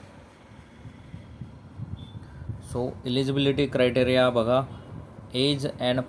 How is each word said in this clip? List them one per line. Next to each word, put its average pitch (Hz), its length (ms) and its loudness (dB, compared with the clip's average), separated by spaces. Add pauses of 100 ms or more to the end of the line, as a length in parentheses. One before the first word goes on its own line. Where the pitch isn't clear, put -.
(2750)
So, 123 140 -2 (200)
एलिजिबिलिटी 135 600 2
क्रायटेरिया 127 600 4
बघा, 120 320 4 (800)
age 139 240 2 (160)
and 127 280 0